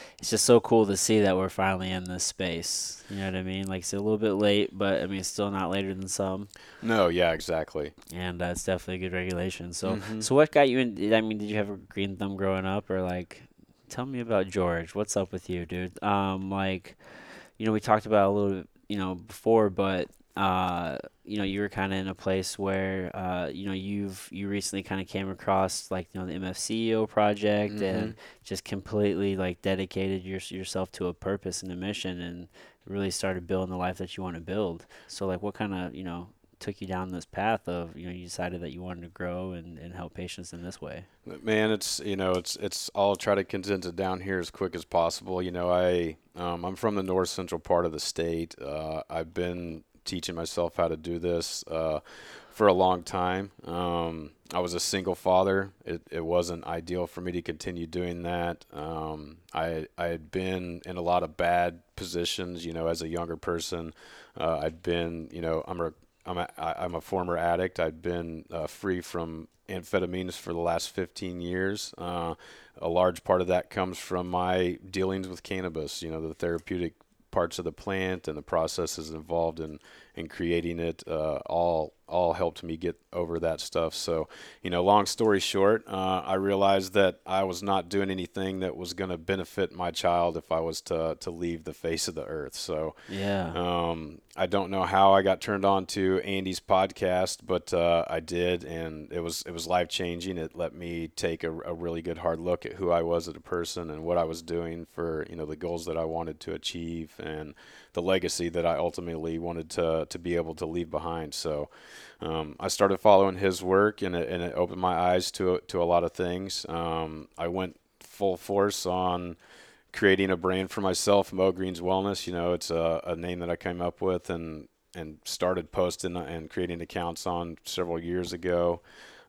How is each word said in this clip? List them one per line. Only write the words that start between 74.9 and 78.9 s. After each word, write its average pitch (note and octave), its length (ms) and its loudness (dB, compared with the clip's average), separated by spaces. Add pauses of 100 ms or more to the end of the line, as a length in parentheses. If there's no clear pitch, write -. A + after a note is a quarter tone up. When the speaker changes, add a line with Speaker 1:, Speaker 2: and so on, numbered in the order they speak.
Speaker 2:
dealings F#2+ 380 0
with F2+ 160 -12
cannabis, E2 580 -6
you E2 80 -6
know, D#2+ 160 -4
the D#2+ 80 -6
therapeutic E2+ 600 -2 (360)
parts F2 300 0
of E2 40 -4
the D#2+ 80 -4
plant F#2+ 540 -4
and D2+ 100 -4
the D2 60 -10
processes D#2+ 680 -2